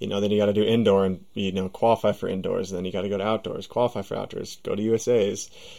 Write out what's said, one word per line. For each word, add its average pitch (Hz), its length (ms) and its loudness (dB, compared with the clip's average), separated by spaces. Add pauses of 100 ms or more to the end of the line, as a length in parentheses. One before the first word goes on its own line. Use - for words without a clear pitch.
you - 60 -6
know, 101 140 -2
then 101 100 2
you 104 80 4
gotta 104 140 4
do 104 120 2
indoor 101 420 4
and, 92 260 -2
you 98 200 -2
know, 95 180 -2
qualify 110 420 2
for 95 160 -6
indoors, 95 420 -4
and 95 60 -6
then 90 80 -4
you 92 80 -6
gotta 98 160 -4
go 101 80 -2
to 98 80 -2
outdoors, - 420 -4
qualify 117 360 -2
for - 160 -8
outdoors, - 460 -10
go - 100 -4
to 101 80 -2
U 113 120 2
S - 140 0
As. 110 400 2 (300)